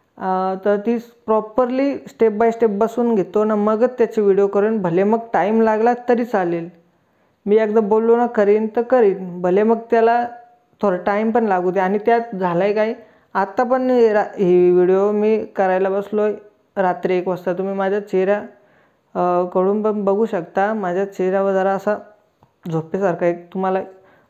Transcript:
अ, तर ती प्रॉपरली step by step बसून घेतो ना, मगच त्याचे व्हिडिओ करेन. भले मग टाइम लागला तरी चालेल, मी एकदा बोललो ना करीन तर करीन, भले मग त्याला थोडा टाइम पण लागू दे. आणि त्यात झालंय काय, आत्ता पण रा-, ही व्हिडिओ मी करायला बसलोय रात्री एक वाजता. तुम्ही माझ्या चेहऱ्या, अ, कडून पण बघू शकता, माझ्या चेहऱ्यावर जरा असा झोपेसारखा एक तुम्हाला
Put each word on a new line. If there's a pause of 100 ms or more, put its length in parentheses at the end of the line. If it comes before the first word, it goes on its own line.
(180)
अ, (120)
तर
ती
प्रॉपरली
step
by
step
बसून
घेतो
ना,
मगच
त्याचे
व्हिडिओ
करेन.
भले
मग (140)
टाइम
लागला (160)
तरी
चालेल, (760)
मी
एकदा
बोललो
ना
करीन
तर
करीन,
भले
मग (140)
त्याला (540)
थोडा
टाइम
पण
लागू
दे.
आणि
त्यात
झालंय
काय, (400)
आत्ता
पण
रा-,
ही
व्हिडिओ
मी
करायला
बसलोय (440)
रात्री
एक
वाजता.
तुम्ही
माझ्या
चेहऱ्या, (760)
अ,
कडून
पण
बघू
शकता,
माझ्या
चेहऱ्यावर
जरा
असा (760)
झोपेसारखा
एक
तुम्हाला (480)